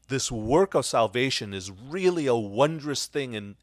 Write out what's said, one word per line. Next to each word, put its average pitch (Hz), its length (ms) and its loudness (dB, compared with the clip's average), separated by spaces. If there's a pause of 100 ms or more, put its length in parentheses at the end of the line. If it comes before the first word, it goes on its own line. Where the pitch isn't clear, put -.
this 135 240 -4
work 127 440 2
of 143 100 2
salvation 123 680 0
is 98 180 -8
really 156 560 0
a 123 80 4
wondrous 135 720 0
thing 135 260 -6
in, 101 300 -8